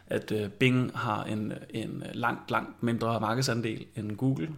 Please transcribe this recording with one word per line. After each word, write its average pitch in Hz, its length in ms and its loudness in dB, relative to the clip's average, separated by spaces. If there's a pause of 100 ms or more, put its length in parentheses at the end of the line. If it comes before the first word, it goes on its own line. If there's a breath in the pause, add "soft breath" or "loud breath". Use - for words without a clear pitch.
at, - 220 -2
øh, 107 180 0
Bing 127 460 4
har 113 280 0
en, 107 300 -2 (160)
en 98 340 -6 (100)
langt, 120 380 -2
langt - 320 -2
mindre 113 360 2
markedsandel 117 640 0 (100)
end 104 220 -4
Google, 135 400 2